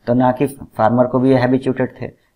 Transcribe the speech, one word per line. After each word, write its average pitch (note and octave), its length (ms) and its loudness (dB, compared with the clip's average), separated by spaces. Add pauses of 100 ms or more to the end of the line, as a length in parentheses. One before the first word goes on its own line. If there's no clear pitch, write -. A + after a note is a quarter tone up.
तो A#2+ 80 0
ना B2+ 180 2
कि C#3 140 -2
farmer A#2+ 580 0
को C3 140 -2
भी C3 140 2
हैबिचुएटेड B2+ 720 -2
थे, - 80 -12 (260)